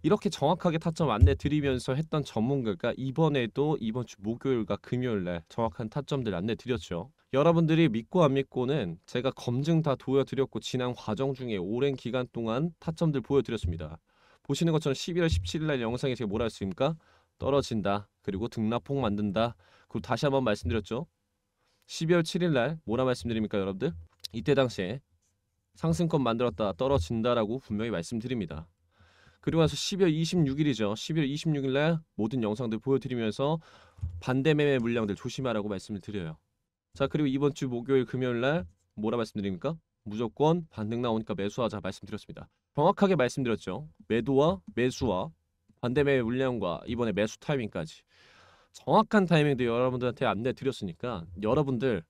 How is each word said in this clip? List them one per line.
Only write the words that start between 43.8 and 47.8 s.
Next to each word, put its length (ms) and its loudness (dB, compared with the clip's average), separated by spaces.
매도와 540 2
매수와 540 0
반대 220 2
매매 180 4
물량과 680 -2
이번에 260 -2
매수 260 -2
타이밍까지 640 -4